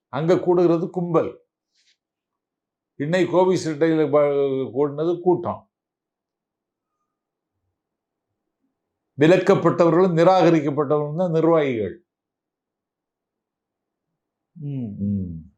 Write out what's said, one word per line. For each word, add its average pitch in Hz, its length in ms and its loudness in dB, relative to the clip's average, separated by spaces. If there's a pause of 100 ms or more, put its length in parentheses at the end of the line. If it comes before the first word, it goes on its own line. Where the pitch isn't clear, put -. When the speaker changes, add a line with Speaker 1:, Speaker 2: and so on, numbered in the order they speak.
Speaker 1:
அங்க 160 260 -2
கூடுகிறது 170 560 0
கும்பல். 160 480 -4 (1600)
இன்னைக்கு 170 380 -2
கோபி 185 320 2
சிட்டையில 156 460 0
ப-, 139 640 0
கூடினது 147 460 -2
கூட்டம். 175 420 -2 (3500)
விலக்கப்பட்டவர்களும் 170 960 2
நிராகரிக்கப்பட்டவர்களும் 151 1000 2
தான் 180 140 -4
நிர்வாகிகள். 151 720 0 (2500)
Speaker 2:
ம். 135 380 -10
Speaker 1:
ம். 95 480 -6 (120)